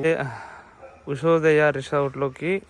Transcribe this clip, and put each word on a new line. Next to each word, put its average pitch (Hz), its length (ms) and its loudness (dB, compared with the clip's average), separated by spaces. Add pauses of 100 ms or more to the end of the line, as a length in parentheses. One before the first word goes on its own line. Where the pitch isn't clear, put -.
(1080)
ఉషోదయ 151 600 4
రిసార్ట్లోకి 139 1000 -4